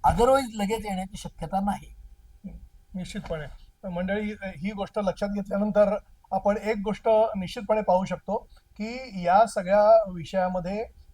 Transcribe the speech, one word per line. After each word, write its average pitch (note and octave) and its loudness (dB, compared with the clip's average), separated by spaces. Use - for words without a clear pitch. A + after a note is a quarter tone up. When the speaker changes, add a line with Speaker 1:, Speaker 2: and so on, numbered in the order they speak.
Speaker 1:
otherwise A#3+ 4
लगेच A3 -4
येण्याची F#3+ -6
शक्यता - -6
नाही. F#3+ -6
Speaker 2:
निश्चितपणे. E3 -10
मंडळी, G3 -4
ही F#3 -8
गोष्ट G3+ -6
लक्षात G3+ -2
घेतल्यानंतर G3+ 0
आपण G3+ 0
एक G#3+ -2
गोष्ट G#3+ -2
निश्चितपणे G#3 -2
पाहू F#3 2
शकतो - -6
की A3+ -10
या G3 6
सगळ्या G#3 4
विषयामध्ये F#3 -2